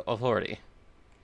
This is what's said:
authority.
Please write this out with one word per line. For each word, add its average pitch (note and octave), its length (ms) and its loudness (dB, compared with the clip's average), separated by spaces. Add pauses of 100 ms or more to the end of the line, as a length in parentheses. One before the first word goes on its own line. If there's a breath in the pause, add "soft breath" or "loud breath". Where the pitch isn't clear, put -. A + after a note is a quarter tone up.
authority. A2+ 540 0 (640 soft breath)